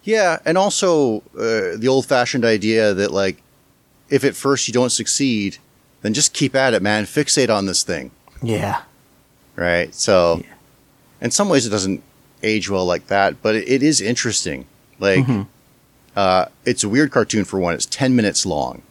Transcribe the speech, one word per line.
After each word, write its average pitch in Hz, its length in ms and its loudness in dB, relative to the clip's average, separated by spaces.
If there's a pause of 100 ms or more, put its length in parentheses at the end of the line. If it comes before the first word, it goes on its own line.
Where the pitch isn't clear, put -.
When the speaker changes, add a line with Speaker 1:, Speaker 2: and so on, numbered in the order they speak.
Speaker 1:
Yeah, 202 420 2
and 165 120 2
also, 165 640 2 (180)
uh, 110 400 -2
the 110 100 -4
old-fashioned 127 560 2
idea 110 520 2
that, 98 160 0
like, 95 320 -2 (680)
if 131 140 2
at 143 120 0
first 139 320 -2
you 107 60 -8
don't 123 180 2
succeed, 110 680 -2 (440)
then 107 140 -2
just - 180 0
keep 139 220 -2
at 131 180 2
it, 95 80 2
man. 104 240 0
Fixate - 500 0
on 98 120 -2
this - 160 -2
thing. 71 260 -8 (320)
Speaker 2:
Yeah. 104 400 -4 (760)
Speaker 1:
Right? 85 380 -2
So, 87 500 2
Speaker 2:
Yeah. - 100 -20 (680)
Speaker 1:
in 120 80 -4
some 202 200 -2
ways 139 180 2
it - 20 -6
doesn't 98 320 -4 (400)
age 107 260 -2
well 95 180 -2
like 87 220 -2
that, 98 360 0
but 110 100 2
it, 110 160 -2
it 131 140 2
is 151 180 2
interesting. 98 640 -4 (320)
Like, 135 220 2
Speaker 2:
Mm-hmm. 123 220 0 (760)
Speaker 1:
uh, 92 300 2 (200)
it's 123 180 -2
a 107 60 -2
weird 135 220 2
cartoon 107 340 0
for 98 140 -4
one. 87 160 0
It's 60 100 -6
ten 131 300 0
minutes 107 280 0
long. 69 460 -4